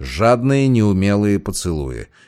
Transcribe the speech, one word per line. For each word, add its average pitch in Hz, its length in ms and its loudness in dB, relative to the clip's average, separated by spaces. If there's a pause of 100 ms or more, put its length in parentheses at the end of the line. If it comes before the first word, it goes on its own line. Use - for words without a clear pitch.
жадные 120 680 0
неумелые 101 720 2
поцелуи, 73 720 -8 (200)